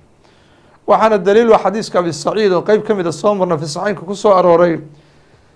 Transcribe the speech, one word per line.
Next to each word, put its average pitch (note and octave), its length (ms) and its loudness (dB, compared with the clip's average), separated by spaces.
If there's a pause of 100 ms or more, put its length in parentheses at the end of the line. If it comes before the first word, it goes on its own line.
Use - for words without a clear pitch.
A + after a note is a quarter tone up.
(880)
Waxaana G#3 300 2
daliil G3+ 320 2
u A3 40 6
ah G3 60 4
xadiiska G3+ 400 -4
Abi E3+ 140 -4
Saciid F#3+ 400 -2
oo E3+ 80 0
qeyb G#3 260 0
ka G#3+ 80 -2
mid F#3 120 -4
ah E3 40 -2
soo G#3 240 -2
marna F3+ 220 -2
fi D3+ 100 -8
saxiinka E3+ 400 -8
ku G3+ 80 -8
soo G#3 160 0
arooray, F3 480 4 (760)